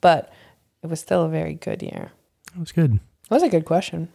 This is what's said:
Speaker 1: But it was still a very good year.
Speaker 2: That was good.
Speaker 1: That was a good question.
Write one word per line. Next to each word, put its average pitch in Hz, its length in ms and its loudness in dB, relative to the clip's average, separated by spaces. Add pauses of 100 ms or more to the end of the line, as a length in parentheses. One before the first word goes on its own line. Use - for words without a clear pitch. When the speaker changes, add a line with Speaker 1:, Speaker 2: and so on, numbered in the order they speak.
Speaker 1:
But 165 320 4 (500)
it - 40 -12
was 160 140 -6
still 180 240 0
a 160 40 -2
very 160 260 -4
good - 280 -8
year. - 300 -12 (420)
Speaker 2:
That 180 60 -12
was 160 120 -10
good. 156 200 4 (360)
Speaker 1:
That - 60 -2
was 302 80 4
a 339 60 4
good 165 180 2
question. 165 480 -2